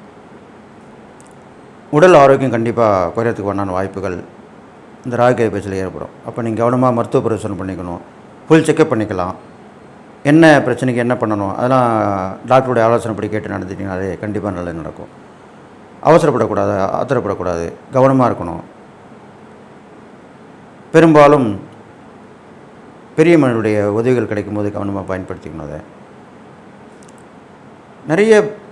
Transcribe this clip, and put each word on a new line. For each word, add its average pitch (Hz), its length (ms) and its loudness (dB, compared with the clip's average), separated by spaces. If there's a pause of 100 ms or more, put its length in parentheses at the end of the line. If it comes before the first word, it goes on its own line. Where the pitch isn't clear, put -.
(2000)
உடல் 175 260 8
ஆரோக்கியம் 135 340 4
கண்டிப்பா 113 300 0 (300)
குறையறதுக்கு 113 360 -2
உண்டான 98 240 -6
வாய்ப்புகள் 95 400 -6 (880)
இந்த 120 160 -8
ராகு 123 180 4
கேது 110 160 0
பேச்சில் 95 300 -6
ஏற்படும். 80 300 -12 (120)
அப்ப 117 200 -10
நீங்க 110 160 -4
கவனமா 127 260 2 (100)
மருத்துவ 139 260 -2
பரிசோதனை 104 360 -4
பண்ணிக்கணும். 87 420 -10 (440)
ஃபுல் 160 220 4
செக்கப் 156 240 2
பண்ணிக்கலாம். 95 420 -4 (960)
என்ன 160 140 6 (220)
பிரச்சனைக்கு 123 380 -2
என்ன 123 160 -2
பண்ணணும், 101 380 -4
அதெல்லாம் 123 320 2 (600)
டாக்டருடைய 123 360 2
ஆலோசனைப்படி 113 480 -2
கேட்டு 98 180 -8
நடந்துட்டீங்கனாலே 95 560 -8 (160)
கண்டிப்பா 101 320 -6
நல்லது 85 240 -8
நடக்கும். - 320 -16 (960)
அவசரப்படக்கூடாது, 120 680 2 (240)
ஆத்திரப்படக்கூடாது, 92 680 -4 (280)
கவனமா 131 360 2
இருக்கணும். 85 340 -8 (2250)
பெரும்பாலும் 147 540 6 (1700)
பெரிய 165 220 4
மனிதனுடைய 110 400 0 (200)
உதவிகள் 117 340 0
கிடைக்கும்போது 104 440 -6
கவனமா 98 260 -6 (100)
பயன்படுத்திக்கணும் 82 560 -10
அதை. 76 120 -14 (2250)
நிறைய 214 240 2 (380)